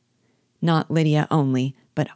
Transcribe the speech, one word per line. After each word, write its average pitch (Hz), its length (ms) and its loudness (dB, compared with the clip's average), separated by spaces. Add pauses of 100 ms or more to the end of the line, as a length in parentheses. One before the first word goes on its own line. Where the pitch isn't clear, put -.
(600)
Not 165 300 0
Lydia 151 400 2
only, 135 440 0 (220)
but 151 180 -4